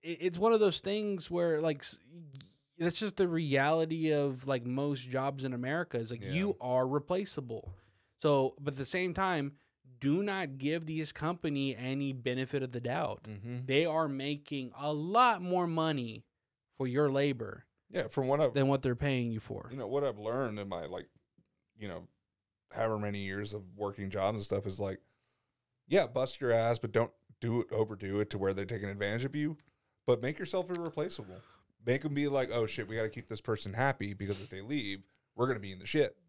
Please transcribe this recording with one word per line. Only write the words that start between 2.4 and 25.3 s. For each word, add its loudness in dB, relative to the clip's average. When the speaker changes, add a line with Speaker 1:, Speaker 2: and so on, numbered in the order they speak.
Speaker 1:
that's 0
just -4
the 4
reality 2
of, 0
like, 0
most 0
jobs -2
in -2
America -2
is, -4
like, -8
Speaker 2:
Yeah. -6
Speaker 1:
you 0
are 2
replaceable. -4
So, 4
but -4
at -10
the -4
same 0
time, 0
do 2
not -2
give -2
these -4
company -2
any -2
benefit -2
of -6
the -4
doubt. -2
Speaker 2:
Mm-hmm. -8
Speaker 1:
They 6
are 4
making -4
a -2
lot 4
more 2
money 0
for 0
your 2
labor 0
Speaker 2:
Yeah, -2
from 0
what 4
I've 4
Speaker 1:
than 6
what 4
they're 0
paying 0
you -4
for. -10
Speaker 2:
You -12
know, -6
what 2
I've 0
learned -2
in -6
my, -4
like, -8
you -10
know, -10
however 0
many -2
years -4
of -8
working -4
jobs 2
and -2
stuff 0
is, -6
like, -4